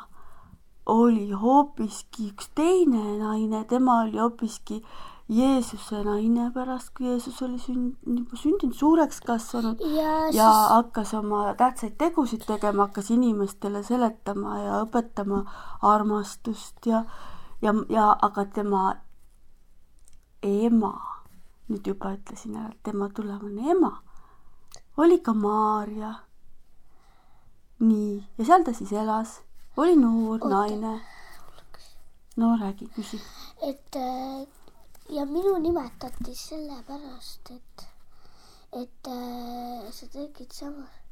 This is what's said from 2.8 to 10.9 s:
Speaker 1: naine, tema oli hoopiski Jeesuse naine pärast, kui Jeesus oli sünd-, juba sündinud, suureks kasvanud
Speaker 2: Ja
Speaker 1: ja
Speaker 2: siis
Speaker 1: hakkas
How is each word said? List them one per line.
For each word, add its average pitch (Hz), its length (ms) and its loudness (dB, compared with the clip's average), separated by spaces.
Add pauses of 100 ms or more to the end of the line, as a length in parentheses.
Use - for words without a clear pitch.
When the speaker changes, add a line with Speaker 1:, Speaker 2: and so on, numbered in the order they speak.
Speaker 1:
naine, 214 480 0
tema 247 360 4
oli 214 180 -2
hoopiski 226 600 -4 (500)
Jeesuse 226 720 2
naine 226 480 2
pärast, 254 380 -6
kui 247 180 -6
Jeesus 247 340 -4
oli 247 160 -4
sünd-, 247 460 -2
juba 240 340 -4
sündinud, 302 380 2
suureks 311 460 4
kasvanud 226 600 -2
Speaker 2:
Ja 311 340 0 (100)
Speaker 1:
ja 220 240 6
Speaker 2:
siis 214 200 8
Speaker 1:
hakkas 233 440 4